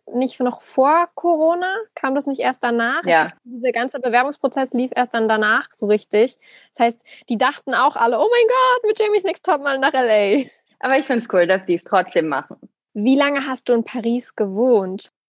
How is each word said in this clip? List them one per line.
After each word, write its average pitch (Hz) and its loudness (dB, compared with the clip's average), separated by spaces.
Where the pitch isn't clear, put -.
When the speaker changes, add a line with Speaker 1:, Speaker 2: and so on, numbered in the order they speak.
Speaker 1:
nicht 254 -4
noch 247 -4
vor 311 2
Corona? 349 0
Kam 269 -4
das 277 -4
nicht 277 -6
erst 254 -4
danach? 240 -2
Speaker 2:
Ja. 165 2
Speaker 1:
Dieser 247 -6
ganze 247 -4
Bewerbungsprozess 254 -2
lief 247 -2
erst 226 -2
dann 220 0
danach 220 0
so - -8
richtig. 208 0
Das - -6
heißt, 233 0
die 233 -2
dachten 254 -2
auch 277 2
alle, 233 0
„Oh 320 2
mein 480 4
Gott, 508 2
mit 427 -2
Jamie's 415 0
Next 392 -6
Topmodel 277 -2
nach 269 0
L 254 2
A.“ 214 2
Speaker 2:
Aber 269 2
ich 277 -4
find's 233 -2
cool, 180 4
dass 190 0
die 180 0
es 170 -4
trotzdem 180 0
machen. 135 -6
Speaker 1:
Wie 233 2
lange 285 0
hast 262 -8
du 247 4
in 226 0
Paris 233 -6
gewohnt? 202 -2